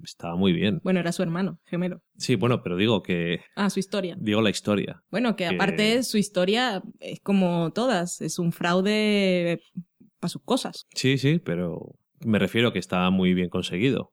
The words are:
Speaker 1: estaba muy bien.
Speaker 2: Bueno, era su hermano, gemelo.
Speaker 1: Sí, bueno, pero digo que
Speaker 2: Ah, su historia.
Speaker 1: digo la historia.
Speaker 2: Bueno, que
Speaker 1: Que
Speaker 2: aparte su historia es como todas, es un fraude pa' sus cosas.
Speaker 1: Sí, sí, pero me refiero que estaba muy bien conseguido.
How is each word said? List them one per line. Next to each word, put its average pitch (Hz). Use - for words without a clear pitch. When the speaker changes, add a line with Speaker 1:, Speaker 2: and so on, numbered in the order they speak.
Speaker 1:
estaba -
muy 92
bien. 87
Speaker 2:
Bueno, 185
era 170
su 190
hermano, 170
gemelo. 175
Speaker 1:
Sí, -
bueno, 120
pero 87
digo 104
que 85
Speaker 2:
Ah, 202
su 196
historia. 185
Speaker 1:
digo 107
la 107
historia. -
Speaker 2:
Bueno, 226
que 180
Speaker 1:
Que 185
Speaker 2:
aparte 208
su -
historia 202
es 92
como 175
todas, 202
es -
un 170
fraude 190
pa' 180
sus -
cosas. -
Speaker 1:
Sí, 135
sí, 151
pero 87
me 107
refiero 113
que 95
estaba 92
muy 92
bien 90
conseguido. 92